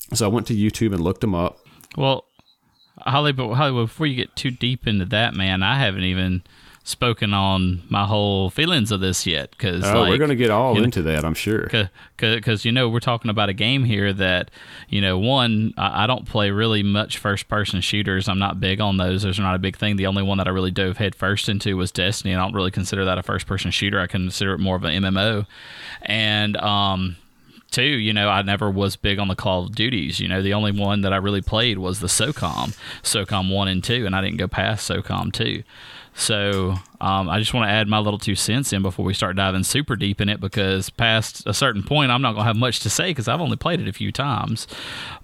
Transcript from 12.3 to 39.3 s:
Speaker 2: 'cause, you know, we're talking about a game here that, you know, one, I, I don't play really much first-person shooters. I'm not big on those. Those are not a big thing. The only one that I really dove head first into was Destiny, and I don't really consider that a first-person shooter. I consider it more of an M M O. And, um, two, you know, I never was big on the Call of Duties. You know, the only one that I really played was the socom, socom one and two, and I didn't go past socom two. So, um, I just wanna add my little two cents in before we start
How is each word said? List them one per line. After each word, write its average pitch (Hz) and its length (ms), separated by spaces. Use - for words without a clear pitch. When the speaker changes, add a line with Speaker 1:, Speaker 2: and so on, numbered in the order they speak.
Speaker 2:
'cause, 107 240
you 117 80
know, 127 160
we're 117 120
talking 117 300
about 104 180
a 98 40
game 120 320
here 101 280
that, 92 380
you 101 120
know, 95 160
one, 113 640
I, 95 260
I - 40
don't 127 180
play 104 240
really 107 320
much 101 360
first-person 101 640
shooters. 98 460
I'm 98 120
not 98 180
big 98 220
on 101 160
those. 92 260
Those 95 160
are 104 40
not 92 120
a 92 60
big 95 160
thing. 104 200
The 95 100
only 98 180
one 98 140
that 90 100
I - 20
really 92 220
dove 92 240
head 98 180
first 98 340
into 101 280
was 90 160
Destiny, 95 400
and 92 100
I - 20
don't 98 100
really 92 180
consider 98 320
that 92 140
a 92 40
first-person 95 480
shooter. 98 300
I 90 80
consider 98 460
it - 40
more 95 180
of 92 80
an 82 80
M 95 120
M 95 120
O. 104 300
And, 104 540
um, 95 600
two, 120 120
you 120 300
know, 104 160
I 98 140
never 101 280
was 98 260
big 101 220
on 101 100
the 92 80
Call 92 300
of 101 80
Duties. 98 460
You 92 80
know, 92 140
the 98 100
only 104 200
one 101 300
that 95 100
I 98 40
really 98 260
played 110 360
was 92 220
the 87 80
socom, 98 680
socom 95 480
one 98 180
and 92 140
two, 120 220
and 95 100
I 95 60
didn't 95 160
go 92 120
past 104 420
socom 92 420
two. - 300
So, 101 600
um, 95 300
I 92 80
just 110 160
wanna 113 160
add 107 180
my 107 100
little 104 200
two 104 160
cents 113 400
in 95 80
before 95 240
we 95 80
start 95 220